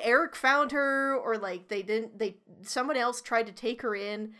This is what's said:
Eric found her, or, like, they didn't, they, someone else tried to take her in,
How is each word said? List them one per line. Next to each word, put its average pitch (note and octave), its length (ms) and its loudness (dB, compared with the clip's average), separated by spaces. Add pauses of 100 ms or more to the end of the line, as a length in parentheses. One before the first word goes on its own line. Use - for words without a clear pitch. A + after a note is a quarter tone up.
Eric C4 320 4
found C#4 380 4
her, C4+ 420 2
or, A3+ 220 -2
like, F#3 320 -8
they G3+ 120 -4
didn't, A3 380 -4
they, G3+ 180 -4 (240)
someone C4 360 -2
else B3 240 0
tried A#3 260 0
to G3 60 -14
take A#3+ 280 -6
her G#3+ 140 -2
in, G#3+ 440 -6